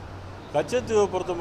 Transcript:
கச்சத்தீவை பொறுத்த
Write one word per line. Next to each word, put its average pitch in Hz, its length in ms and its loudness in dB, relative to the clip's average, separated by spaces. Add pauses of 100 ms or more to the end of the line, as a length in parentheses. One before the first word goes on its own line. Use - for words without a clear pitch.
(580)
கச்சத்தீவை 214 580 4
பொறுத்த 180 260 0